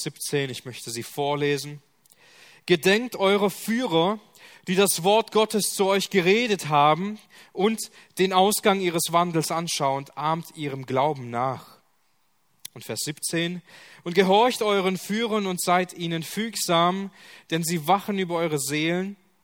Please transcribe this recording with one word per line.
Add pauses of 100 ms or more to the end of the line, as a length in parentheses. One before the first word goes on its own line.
siebzehn.
Ich
möchte
sie
vorlesen. (840)
„Gedenkt
eurer
Führer, (480)
die
das
Wort
Gottes
zu
euch
geredet
haben, (340)
und (300)
den
Ausgang
ihres
Wandels
anschauend,
ahmt
ihrem
Glauben
nach.“ (960)
Und
Vers
siebzehn. (400)
„Und
gehorcht
euren
Führern
und
seid
ihnen
fügsam, (400)
denn
sie
wachen
über
eure
Seelen, (280)